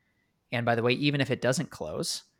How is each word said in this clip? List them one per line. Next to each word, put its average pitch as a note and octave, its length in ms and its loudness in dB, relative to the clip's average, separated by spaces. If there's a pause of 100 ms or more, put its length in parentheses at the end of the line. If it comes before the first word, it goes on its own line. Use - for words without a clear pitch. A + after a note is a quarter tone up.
(520)
And A#2+ 140 -2
by A#2+ 80 4
the A2+ 80 2
way, A#2+ 100 4
even C#3 300 2
if C3 80 0
it A#2+ 100 0
doesn't C3+ 300 0
close, - 540 -6 (160)